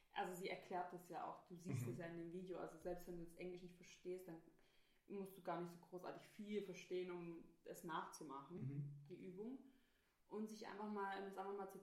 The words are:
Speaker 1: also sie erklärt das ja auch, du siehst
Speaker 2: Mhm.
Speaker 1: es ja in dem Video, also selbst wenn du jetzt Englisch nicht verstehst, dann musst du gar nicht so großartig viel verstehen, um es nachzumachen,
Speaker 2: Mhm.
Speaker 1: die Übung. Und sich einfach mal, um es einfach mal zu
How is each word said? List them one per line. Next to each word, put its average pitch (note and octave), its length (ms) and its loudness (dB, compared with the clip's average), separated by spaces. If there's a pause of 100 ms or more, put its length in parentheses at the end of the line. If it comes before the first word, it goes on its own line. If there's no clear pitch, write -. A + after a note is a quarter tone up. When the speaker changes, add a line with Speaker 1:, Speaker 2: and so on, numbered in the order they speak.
(120)
Speaker 1:
also F#3 220 4
sie F3+ 140 2
erklärt F3+ 440 4
das F3 160 -6
ja D#3+ 220 0
auch, - 180 -6
du F#3 80 -6
siehst B2+ 300 4
Speaker 2:
Mhm. F3+ 60 4
Speaker 1:
es E3+ 60 0
ja E3+ 80 0
in E3+ 120 0
dem E3+ 140 0
Video, F3+ 260 0
also D#3+ 200 -2
selbst F3 280 0
wenn F3 100 -2
du E3+ 60 -2
jetzt - 160 -6
Englisch F3+ 240 -2
nicht F3 140 -10
verstehst, - 500 -4
dann E3 100 -4 (720)
musst G3 300 -2
du - 60 -10
gar F3 180 4
nicht F3 120 0
so - 60 -10 (100)
großartig - 340 -4 (140)
viel G#3 260 4
verstehen, F3+ 480 0
um E3+ 340 -2 (200)
es - 200 -6
nachzumachen, D#3+ 760 -2
Speaker 2:
Mhm. C#3+ 260 2 (240)
Speaker 1:
die F#3 80 -4
Übung. G3 420 -4 (680)
Und G#3+ 200 2
sich G#3+ 200 -6
einfach G3+ 200 0
mal, G3 340 4
um G3 60 -2
es F#3+ 80 -4
einfach G3 200 2
mal G3 120 2
zu F#3+ 140 -6